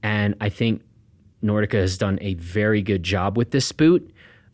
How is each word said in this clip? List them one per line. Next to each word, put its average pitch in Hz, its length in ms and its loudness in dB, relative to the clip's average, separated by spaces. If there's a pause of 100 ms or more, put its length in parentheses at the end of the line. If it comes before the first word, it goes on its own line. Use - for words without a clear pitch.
And 104 380 0
I 107 80 -2
think 113 340 -2 (580)
Nordica 104 380 0
has 92 180 0
done 98 240 0
a 95 140 -4
very 104 460 0
good 95 220 0
job 98 340 -2
with 117 140 -2
this 135 200 -2
boot. 160 400 4 (420)